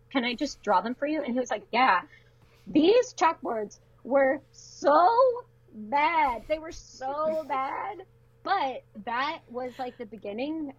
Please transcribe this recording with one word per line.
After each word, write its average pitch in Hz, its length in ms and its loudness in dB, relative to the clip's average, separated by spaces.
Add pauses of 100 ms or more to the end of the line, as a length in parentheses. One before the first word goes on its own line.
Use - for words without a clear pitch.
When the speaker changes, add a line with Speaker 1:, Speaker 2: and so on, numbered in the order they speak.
(100)
Speaker 1:
can 247 140 -2
I 240 100 -4
just - 280 -6
draw 190 180 4
them 226 140 -4
for 285 120 -6
you?" 302 160 -2
And 240 120 -6
he 254 60 -2
was 247 100 -4
like, 208 200 -6
"Yeah." 214 300 2 (640)
These 370 480 4
chalkboards 240 640 -2 (260)
were 269 380 2 (100)
so - 560 4 (640)
bad. 269 760 0
They 311 100 -2
were 320 140 -12
so 311 720 -6
Speaker 2:
<laughs> 269 40 -20
Speaker 1:
bad. 277 500 -6 (460)
But 285 400 -2 (200)
that 277 440 -4
was, 247 300 -10
like, 247 200 -8
the 240 80 -10
beginning 254 720 -8